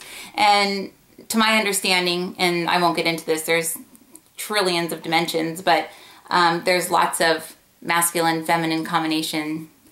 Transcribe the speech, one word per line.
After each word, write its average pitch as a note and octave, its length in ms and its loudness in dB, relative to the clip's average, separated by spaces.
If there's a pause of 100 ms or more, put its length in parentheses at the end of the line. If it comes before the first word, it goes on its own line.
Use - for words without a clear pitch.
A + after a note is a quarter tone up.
(340)
And G3+ 560 2 (380)
to - 80 -2
my A3 220 4
understanding, F#3 800 0
and F3 320 0
I F3+ 100 2
won't E3+ 160 2
get E3 100 0
into E3 200 -4
this, D#3+ 160 -2
there's E3 340 0 (640)
trillions F3+ 520 0
of E3 120 -10
dimensions, E3 580 -2
but, D#3+ 300 2 (400)
um, E3+ 340 2
there's F3+ 260 2
lots E3+ 300 0
of E3 340 0 (280)
masculine, E3 640 0
feminine D#3+ 380 0
combination D#3+ 840 -2 (240)